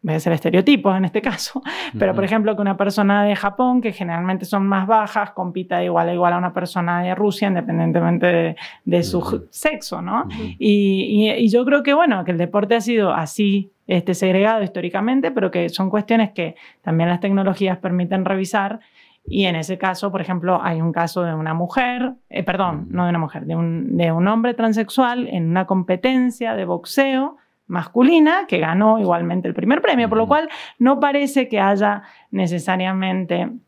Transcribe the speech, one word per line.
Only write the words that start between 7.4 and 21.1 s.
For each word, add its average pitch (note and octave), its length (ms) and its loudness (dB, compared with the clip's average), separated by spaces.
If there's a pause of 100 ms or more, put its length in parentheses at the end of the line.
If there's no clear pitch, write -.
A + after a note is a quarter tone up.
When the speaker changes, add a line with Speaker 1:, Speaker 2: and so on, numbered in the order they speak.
Speaker 1:
independientemente E3+ 760 0
de, E3 300 2 (280)
de E3+ 200 2
su F3+ 140 -2
Speaker 2:
Ujú. - 320 -6
Speaker 1:
sexo, - 520 -6
¿no? G3+ 220 -2
Speaker 2:
Ujú. A3 180 -10 (160)
Speaker 1:
Y, G3+ 720 2
y, - 20 0
y A#3 200 2
yo A#3+ 140 2
creo C#4+ 200 2
que, C#4 100 4
bueno, C#4+ 300 2
que F3+ 80 -2
el E3+ 60 0
deporte G3+ 360 0
ha A#3 60 2
sido G#3 340 2
así, G3 560 0 (160)
este, F3+ 280 0
segregado G3 500 2
históricamente, G3+ 680 -2
pero G3 220 -2
que F3 160 -2
son F#3+ 200 -2
cuestiones G#3 440 0
que E3+ 240 -8 (260)
también E3 260 0
las F3 120 0
tecnologías G3 580 0
permiten F3+ 460 -2
revisar. G3 560 -2 (440)
Y - 200 0
en F3+ 100 0
ese E3 240 -4
caso, F#3+ 320 -2
por F#3 100 -4
ejemplo, F3+ 420 0
hay E3 180 -2
un E3 120 0
caso E3+ 300 -2